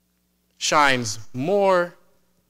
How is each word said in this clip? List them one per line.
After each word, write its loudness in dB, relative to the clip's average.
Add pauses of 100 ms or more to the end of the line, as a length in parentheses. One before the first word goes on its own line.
(580)
"Shines 0 (160)
more 0 (540)